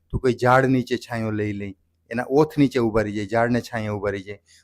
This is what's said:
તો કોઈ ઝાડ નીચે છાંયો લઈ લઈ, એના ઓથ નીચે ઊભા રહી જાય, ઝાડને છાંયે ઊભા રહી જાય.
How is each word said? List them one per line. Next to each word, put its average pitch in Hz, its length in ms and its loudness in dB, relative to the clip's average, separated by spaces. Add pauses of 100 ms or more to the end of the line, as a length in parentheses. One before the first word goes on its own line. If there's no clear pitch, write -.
તો - 80 -4
કોઈ 127 160 2
ઝાડ 127 320 4
નીચે 127 320 0
છાંયો 113 340 -6
લઈ 107 200 -2
લઈ, 101 240 -10 (360)
એના 120 120 -4
ઓથ 143 340 2
નીચે 135 220 2
ઊભા 110 220 2
રહી 104 120 -4
જાય, 104 120 -6
ઝાડને 117 360 0
છાંયે 107 280 -6
ઊભા 104 200 -4
રહી 98 120 -4
જાય. 101 200 -16 (220)